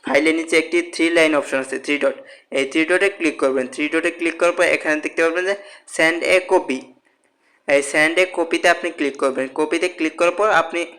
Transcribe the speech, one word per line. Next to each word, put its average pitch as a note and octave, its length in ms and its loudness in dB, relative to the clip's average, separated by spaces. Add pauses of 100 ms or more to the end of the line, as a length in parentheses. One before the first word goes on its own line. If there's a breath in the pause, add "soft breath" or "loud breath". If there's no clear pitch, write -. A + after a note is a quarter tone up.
ফাইলের D#3 300 2
নিচে E3 220 0
একটি E3+ 240 0
থ্রি E3 280 -2
লাইন D#3+ 260 4
অপশন C3+ 220 -2
আছে, C3 220 -6
থ্রি C#3+ 180 -4
ডট। C#3 180 0 (360 loud breath)
এই C3+ 140 0
থ্রি D#3 200 0
ডটে F#3 240 2
ক্লিক E3 300 -2
করবেন। C3 280 0
থ্রি D3+ 220 -4
ডটে E3 220 0
ক্লিক E3 280 -6
করার F3 120 2
পর F3 120 0
এখানে D#3 380 0
দেখতে D#3+ 220 -4
পারবেন E3+ 220 0
যে G3 100 -2 (420 loud breath)
send E3 260 2
a F3+ 160 4 (120)
copy। D3 280 2 (880)
এই C#3+ 140 4 (120)
send D#3+ 260 2
a F#3 140 6
কপিতে E3+ 360 0
আপনি E3+ 220 0
ক্লিক C#3 260 -4
করবেন। C3 300 0
কপিতে D#3+ 420 -2
ক্লিক D#3+ 260 -4
করার F3 160 2
পর G#3 180 0
আপনি E3+ 320 0 (180)